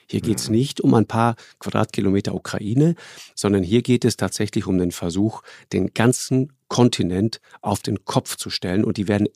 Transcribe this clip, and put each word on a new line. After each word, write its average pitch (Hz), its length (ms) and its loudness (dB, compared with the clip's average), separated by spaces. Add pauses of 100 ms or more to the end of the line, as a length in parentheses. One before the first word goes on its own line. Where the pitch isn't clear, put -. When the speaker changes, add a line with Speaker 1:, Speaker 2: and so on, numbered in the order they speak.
Speaker 1:
Hier 104 120 -2
geht's - 260 -2
Speaker 2:
Mhm. 107 80 0
Speaker 1:
nicht 131 240 0
um 135 140 4
ein 110 140 4
paar 117 280 0 (240)
Quadratkilometer 98 760 -2
Ukraine, 127 600 0 (380)
sondern 101 300 2
hier 110 180 2
geht 123 240 0
es 117 100 2
tatsächlich 104 500 -4
um 92 120 0
den 90 140 0
Versuch, 95 500 -2 (320)
den 95 200 -2
ganzen 127 600 0 (140)
Kontinent 107 720 2 (200)
auf 101 200 -2
den 110 240 -6
Kopf - 320 -4
zu - 120 -10
stellen. 98 340 -2
Und 110 140 -2
die 101 100 -2
werden 104 280 2